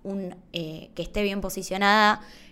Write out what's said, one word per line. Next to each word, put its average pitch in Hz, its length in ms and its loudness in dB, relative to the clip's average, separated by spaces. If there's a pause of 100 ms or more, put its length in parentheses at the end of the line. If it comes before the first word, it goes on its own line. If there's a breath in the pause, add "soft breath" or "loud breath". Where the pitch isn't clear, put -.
un, 190 320 -8 (200)
eh, 165 400 -10
que 175 80 -6
esté - 200 -4
bien 196 200 -2
posicionada, 202 800 2 (300 loud breath)